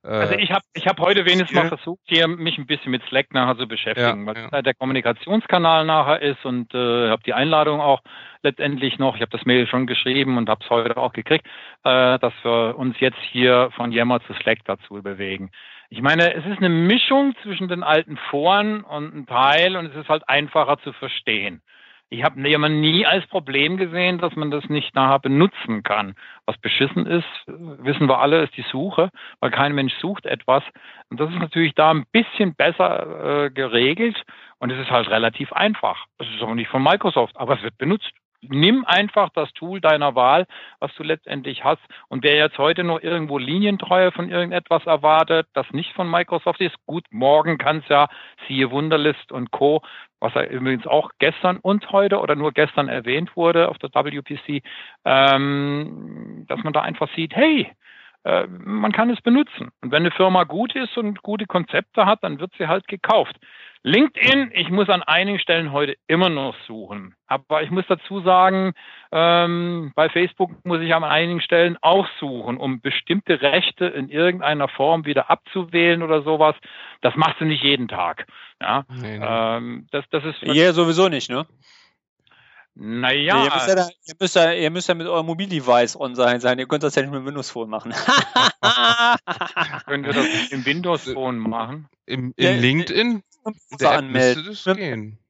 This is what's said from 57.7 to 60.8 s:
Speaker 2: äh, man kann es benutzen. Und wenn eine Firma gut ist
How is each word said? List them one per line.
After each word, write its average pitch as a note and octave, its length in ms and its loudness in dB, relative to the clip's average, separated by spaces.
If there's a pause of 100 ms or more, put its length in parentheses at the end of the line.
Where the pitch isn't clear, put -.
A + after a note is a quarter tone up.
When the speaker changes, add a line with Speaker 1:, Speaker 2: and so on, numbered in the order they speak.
Speaker 2:
äh, - 240 0
man G3+ 440 -4
kann A#3 180 2
es A#3 120 -2
benutzen. A#3+ 500 0 (100)
Und B2 100 -6
wenn D3+ 120 2
eine E3+ 80 2
Firma F#3 320 4
gut F#3+ 320 -4
ist B3+ 200 -6